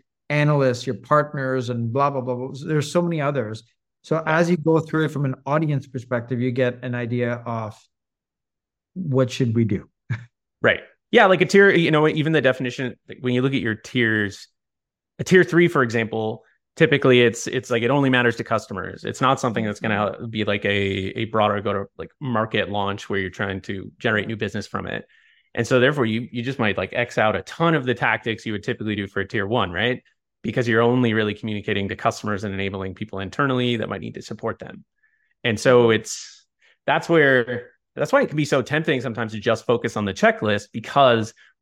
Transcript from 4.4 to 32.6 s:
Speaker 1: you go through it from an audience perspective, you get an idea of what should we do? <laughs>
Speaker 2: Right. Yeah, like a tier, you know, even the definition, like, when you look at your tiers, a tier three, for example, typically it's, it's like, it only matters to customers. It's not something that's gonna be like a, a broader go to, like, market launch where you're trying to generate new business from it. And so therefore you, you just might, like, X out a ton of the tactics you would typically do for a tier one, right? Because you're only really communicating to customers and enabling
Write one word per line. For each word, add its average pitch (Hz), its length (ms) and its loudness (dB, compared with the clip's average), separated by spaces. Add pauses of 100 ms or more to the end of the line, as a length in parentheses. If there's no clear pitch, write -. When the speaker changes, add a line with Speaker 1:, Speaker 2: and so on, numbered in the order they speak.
Speaker 1:
you 180 80 2
go 160 200 4
through 156 280 0
it - 40 -2
from 143 140 -4
an 131 120 -2 (100)
audience 151 400 0
perspective, 120 540 -6
you 127 100 0
get 123 320 0
an 127 120 -6
idea 120 520 -4
of 113 320 -8 (1160)
what 131 360 -2
should 117 240 -2
we 117 100 2
do? 101 240 -4 (220)
<laughs> 113 80 -6 (440)
Speaker 2:
Right. - 180 4 (300)
Yeah, 226 160 8
like 185 140 6
a 175 60 2
tier, 196 240 6
you 170 200 4
know, 151 160 4
even 156 260 0
the 151 100 4
definition, 127 520 0 (140)
like, - 140 -18
when 123 100 -2
you 123 80 2
look 135 140 0
at 127 80 0
your 110 120 -2
tiers, 110 720 -2 (720)
a - 60 -6
tier 180 180 8
three, 175 240 4
for 156 160 2
example, 110 600 -2 (320)
typically 139 460 6
it's, 117 240 2
it's - 240 -6
like, 117 120 -2
it 120 80 0
only 139 200 2
matters 123 260 2
to 117 80 -6
customers. 95 580 -6
It's 107 200 -6
not 131 180 2
something 117 240 -2
that's 104 160 -6
gonna 104 480 -2
be 110 160 -4
like 104 220 -2
a, - 20 0
a 98 560 -2
broader 104 380 0
go 104 100 -2
to, 98 120 -4 (120)
like, 85 140 -14 (100)
market 110 480 -2
launch 98 400 -4
where 104 100 -2
you're 92 120 -4
trying 98 320 -6
to 98 360 -10
generate 107 300 0
new 110 80 -6
business 104 300 -6
from 95 200 -8
it. - 200 -8 (480)
And 113 120 -2
so 127 140 4
therefore 139 260 2
you, 110 240 -4
you 120 120 -8
just 131 160 -8
might, 104 180 0
like, 95 160 -6
X - 240 -4
out 107 180 2
a 90 80 -4
ton 165 320 0
of 135 120 -2
the 123 80 0
tactics 113 500 -4
you 110 80 -6
would 101 100 -6
typically 107 320 -6
do 101 140 -4
for 101 120 -6
a 95 60 -4
tier 101 200 -4
one, 101 260 -2
right? 117 300 -2 (400)
Because 120 260 -4
you're 113 140 4
only 120 320 2
really 107 200 0
communicating 104 540 -4
to 92 80 -8
customers 104 480 -4
and 101 100 -6
enabling 95 400 -6